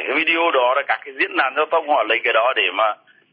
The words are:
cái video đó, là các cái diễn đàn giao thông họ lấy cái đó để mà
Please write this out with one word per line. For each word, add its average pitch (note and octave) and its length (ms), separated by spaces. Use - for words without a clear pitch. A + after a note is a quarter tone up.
cái B2 120
video E3 320
đó, B2+ 240
là C#3 120
các A2+ 180
cái C#3 140
diễn F3+ 180
đàn C3+ 180
giao D3+ 160
thông D#3+ 180
họ C3+ 140
lấy A2+ 200
cái A#2+ 100
đó A#2 220
để A2 80
mà G#2+ 140